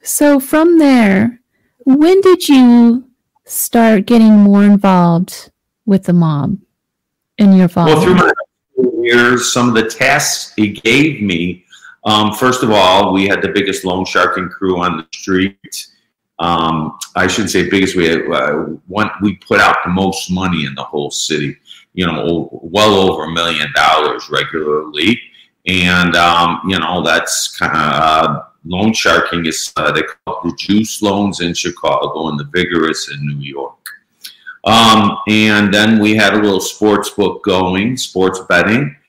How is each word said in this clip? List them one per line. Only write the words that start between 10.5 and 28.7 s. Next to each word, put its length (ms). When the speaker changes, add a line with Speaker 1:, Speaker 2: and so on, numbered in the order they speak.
Speaker 2:
he 140
gave 520
me, 440
um, 280
first 300
of 80
all, 400
we 160
had 140
the 80
biggest 340
loan 220
sharking 440
crew 300
on 180
the 160
street. 760
Um, 580
I 100
shouldn't 240
say 180
biggest, 280
we 100
had, 140
uh, 320
one, 240
we 140
put 240
out 240
the 80
most 400
money 340
in 100
the 80
whole 280
city, 460
you 140
know, 160
o-, 400
well 320
over 300
a 60
million 440
dollars 540
regularly. 920
And, 480
um, 500
you 140
know, 240
that's 540
kinda, 180
uh, 680
loan 260